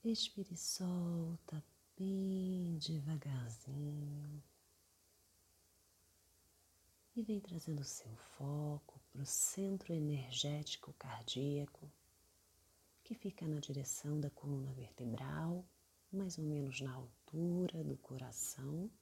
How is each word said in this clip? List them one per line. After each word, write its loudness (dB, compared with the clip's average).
Expira 2
e -4
solta 0
bem 4
devagarzinho. -2
E 0
vem 2
trazendo -2
o -2
seu -8
foco -2
pro -4
centro 2
energético 2
cardíaco, -2
que -8
fica -4
na 2
direção 0
da 2
coluna -2
vertebral, -2
mais 0
ou 0
menos 2
na -2
altura 2
do 0
coração. -4